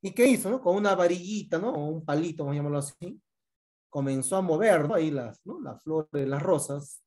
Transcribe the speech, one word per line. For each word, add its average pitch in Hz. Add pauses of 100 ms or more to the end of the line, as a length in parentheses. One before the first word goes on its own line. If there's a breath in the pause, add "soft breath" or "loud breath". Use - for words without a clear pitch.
¿Y 196
qué 240
hizo, 226
no? 262
Con 180
una 202
varillita, 180
¿no? 214
O 151
un 160
palito, 156
vamos 139
a -
llamarlo 147
así, 175 (680)
comenzó 135
a 190
mover, 170
¿no? 165
Ahí 160
las, 123
¿no? 320
Las 120
flores, 156
las 139
rosas 147